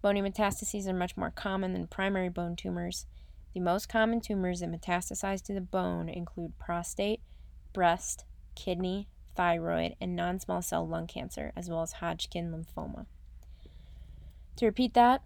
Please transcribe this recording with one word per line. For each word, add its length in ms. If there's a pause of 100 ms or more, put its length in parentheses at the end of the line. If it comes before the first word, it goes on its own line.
Bony 220
metastases 640
are 80
much 220
more 140
common 420
than 140
primary 420
bone 280
tumors. 500 (480)
The 60
most 280
common 320
tumors 400
that 100
metastasize 760
to 100
the 80
bone 480
include 480
prostate, 640 (520)
breast, 540 (280)
kidney, 540 (260)
thyroid, 640
and 160
non-small 460
cell 260
lung 200
cancer, 500
as 140
well 100
as 120
Hodgkin 600
lymphoma. 540 (1500)
To 100
repeat 280
that 320